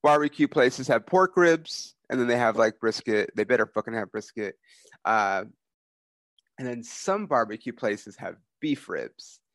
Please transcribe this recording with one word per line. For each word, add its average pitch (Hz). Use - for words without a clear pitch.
barbecue 147
places 131
have 117
pork 185
ribs, 165
and 127
then 123
they 120
have, 113
like, 110
brisket. 110
They 104
better 110
fucking -
have 107
brisket. 104
Uh, 98
and 131
then 120
some 196
barbecue 113
places 104
have 90
beef 147
ribs. -